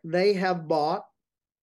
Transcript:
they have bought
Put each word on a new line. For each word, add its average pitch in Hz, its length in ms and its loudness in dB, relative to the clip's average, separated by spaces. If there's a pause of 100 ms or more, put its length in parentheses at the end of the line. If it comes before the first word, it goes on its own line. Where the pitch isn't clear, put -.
they 180 300 2
have 180 340 -2
bought 160 360 0 (580)